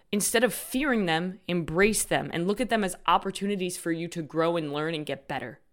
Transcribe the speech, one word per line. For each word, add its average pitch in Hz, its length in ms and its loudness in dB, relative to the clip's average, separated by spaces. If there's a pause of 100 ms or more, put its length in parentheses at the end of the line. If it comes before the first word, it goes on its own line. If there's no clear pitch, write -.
(120)
instead 208 320 2
of 233 100 2
fearing 254 520 0
them, 170 420 0
embrace 175 560 2
them 143 300 0
and 170 120 -2
look 202 140 0
at 220 100 -2
them 220 140 2
as 185 140 -2 (100)
opportunities 190 720 0
for 170 160 -2
you 165 160 -4
to 170 120 -6
grow 165 360 0
and 151 160 -4
learn 151 200 -2
and 151 120 -6
get 135 240 -8
better. 127 300 -8 (140)